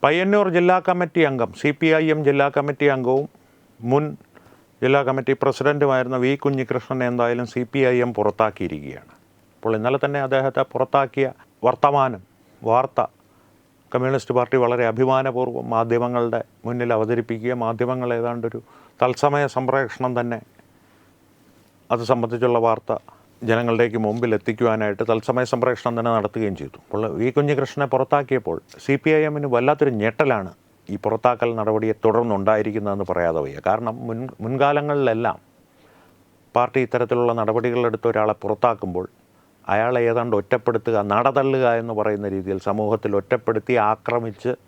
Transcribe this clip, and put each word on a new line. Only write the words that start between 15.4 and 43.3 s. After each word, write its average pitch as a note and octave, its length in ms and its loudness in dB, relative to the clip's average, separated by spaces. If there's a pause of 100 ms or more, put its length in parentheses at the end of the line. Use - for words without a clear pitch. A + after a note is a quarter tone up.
മാധ്യമങ്ങളുടെ A#2 640 0 (240)
മുന്നിൽ A#2+ 320 -2
അവതരിപ്പിക്കുകയും A#2 680 -2
മാധ്യമങ്ങൾ B2 540 -2
ഏതാണ്ടൊരു A#2 400 -6 (420)
തത്സമയ C#3 440 0 (120)
സംപ്രേഷണം B2+ 640 -2
തന്നെ A#2+ 200 -4 (1500)
അത് A#2 180 -4
സംബന്ധിച്ചുള്ള A#2+ 540 2
വാർത്ത A2+ 260 0 (560)
ജനങ്ങളുടെയൊക്കെ A#2 560 2
മുമ്പിൽ A2+ 320 0
എത്തിക്കുവാനായിട്ട് A2 720 -2
തത്സമയ A#2+ 420 0
സംപ്രേഷണം B2 480 0
തന്നെ A#2 160 0
നടത്തുകയും G#2+ 460 -2
ചെയ്തു. C#2 240 -14
അപ്പോൾ G#2 180 -4 (160)
വി A#2 160 0
കുഞ്ഞികൃഷ്ണനെ C#3+ 580 -2
പുറത്താക്കിയപ്പോൾ C3 640 0 (280)
സി C#3 180 2
പി D#3 140 2
ഐ D#3 100 4
എമ്മിന് D3 260 -4
വല്ലാത്തൊരു C3+ 480 2
ഞെട്ടലാണ് A2+ 500 0 (420)
ഈ G#2 120 -6
പുറത്താക്കൽ A#2 540 2
നടപടിയെ G#2+ 360 0 (100)
തുടർന്നുണ്ടായിരിക്കുന്നതെന്ന് G#2 1080 0
പറയാതെ E2+ 340 0
വയ്യ. C#2 240 -10
കാരണം A2+ 260 -2 (120)
മുൻ-, A#2 260 -8 (120)
മുൻകാലങ്ങളിലെല്ലാം C3+ 920 0 (1200)
പാർട്ടി B2 300 2
ഇത്തരത്തിലുള്ള A#2+ 540 0
നടപടികളെടുത്ത് A#2 720 0
ഒരാളെ G#2+ 300 0
പുറത്താക്കുമ്പോൾ G2+ 640 -2 (680)
അയാളെ A#2+ 260 2 (100)
ഏതാണ്ട് A#2 300 0
ഒറ്റപ്പെടുത്തുക, A2+ 560 0 (160)
നടതള്ളുക C3 540 2 (160)
എന്ന് A#2 180 -6
പറയുന്ന G#2 340 0
രീതിയിൽ F#2+ 240 -4 (100)
സമൂഹത്തിൽ G#2 520 0
ഒറ്റപ്പെടുത്തി A#2 560 -2 (140)